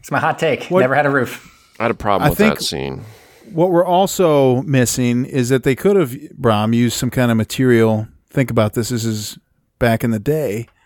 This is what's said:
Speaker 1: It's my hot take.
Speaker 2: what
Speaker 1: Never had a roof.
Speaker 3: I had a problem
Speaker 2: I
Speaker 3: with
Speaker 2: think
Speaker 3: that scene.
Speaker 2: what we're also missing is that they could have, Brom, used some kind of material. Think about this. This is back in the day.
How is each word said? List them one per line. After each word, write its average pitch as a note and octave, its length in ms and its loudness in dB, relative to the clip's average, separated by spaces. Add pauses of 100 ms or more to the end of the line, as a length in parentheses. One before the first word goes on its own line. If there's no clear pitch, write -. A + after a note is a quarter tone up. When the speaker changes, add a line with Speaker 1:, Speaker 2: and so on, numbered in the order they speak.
Speaker 1:
It's - 100 -16
my - 100 -2
hot D3+ 180 -2
take. D3 280 -2
Speaker 2:
what F3+ 140 2
Speaker 1:
Never C3 140 2
had C#3+ 120 2
a C#3+ 40 0
roof. C3 360 -2 (340)
Speaker 3:
I A2 40 -2
had A#2 60 0
a A2 40 -2
problem G2+ 320 0
Speaker 2:
I C#3+ 40 2
Speaker 3:
with - 80 -2
Speaker 2:
think - 200 2
Speaker 3:
that - 60 -8
scene. C#2 400 -6 (480)
Speaker 2:
what E3+ 180 2
we're F3 160 2
also D#3+ 760 2
missing B2 600 0
is B2+ 240 -2
that C3 160 0
they C#3 100 2
could G3+ 220 2
have, C#3 180 0 (220)
Brom, A2 380 0
used A#2+ 220 2
some B2+ 140 -4
kind B2 200 0
of A2+ 80 2
material. A2 680 2 (220)
Think C3 220 -2
about A2 240 0
this. A#2 160 -4
This A2+ 140 -4
is G#2+ 340 -6 (400)
back A#2 260 0
in A#2+ 60 0
the A2 80 -2
day. A#2 480 -4 (200)